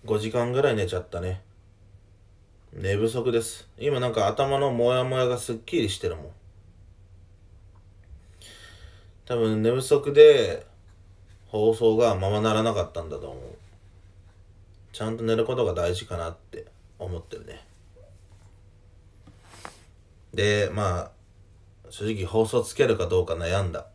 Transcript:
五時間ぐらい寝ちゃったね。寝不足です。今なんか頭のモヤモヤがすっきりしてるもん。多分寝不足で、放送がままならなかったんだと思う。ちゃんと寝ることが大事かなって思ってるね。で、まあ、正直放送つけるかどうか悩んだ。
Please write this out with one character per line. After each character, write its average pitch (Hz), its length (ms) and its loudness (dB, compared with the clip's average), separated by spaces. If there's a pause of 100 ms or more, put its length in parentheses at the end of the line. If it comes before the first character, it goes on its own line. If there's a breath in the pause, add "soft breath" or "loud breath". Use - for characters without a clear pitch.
五 107 120 -2
時 110 140 -4
間 123 220 -2
ぐ 131 80 2
ら 139 100 2
い 113 60 0
寝 98 100 -2
ち 92 80 -6
ゃ 87 60 -4
っ - 80 -18
た 87 100 -10
ね。 92 220 -6 (1300)
寝 98 240 -2
不 110 140 0
足 120 240 -2
で 113 80 2
す。 - 260 -12 (100)
今 135 220 -2
な 123 80 -2
ん 117 60 -2
か 107 140 2
頭 139 320 0
の 139 120 0
モ 120 220 2
ヤ 127 100 0
モ 131 140 -2
ヤ 127 100 2
が 123 100 -2
す - 160 -8
っ 113 40 -6
き 165 240 -4
り 107 80 -2
し - 100 -8
て - 80 -6
る 87 80 -4
も 80 60 -14
ん。 73 100 -16 (3000 loud breath)
多 123 100 -4
分 110 260 0
寝 113 100 2
不 127 100 0
足 143 320 0
で、 139 520 8 (840)
放 107 260 2
送 110 240 4
が 113 180 4
ま 95 140 -2
ま 107 100 0
な 110 140 2
ら 110 100 0
な 113 100 0
か 92 120 -2
っ - 80 -20
た 85 100 -8
ん 78 60 -12
だ 71 100 -10
と 71 100 -12
思 67 80 -14
う。 64 60 -16 (1500)
ち - 80 -12
ゃ 110 100 -4
ん 113 60 -6
と 113 80 -8
寝 113 100 2
る 113 80 0
こ 127 140 -2
と 120 80 0
が 92 80 -2
大 87 200 -2
事 90 120 -8
か 90 100 -8
な 85 140 -6
っ 85 80 -14
て - 300 -18 (300)
思 90 200 -10
っ 82 40 -12
て - 140 -16
る - 100 -18
ね。 - 220 -20 (2750 loud breath)
で、 104 380 0
ま 95 280 -2
あ、 - 120 -10 (800)
正 - 160 -12
直 107 180 -4
放 110 220 2
送 120 160 0
つ - 120 -8
け 135 140 2
る 110 100 2
か 87 100 -2
ど 90 160 2
う - 20 -2
か 82 80 -6
悩 85 300 -2
ん 90 100 -4
だ。 76 220 -12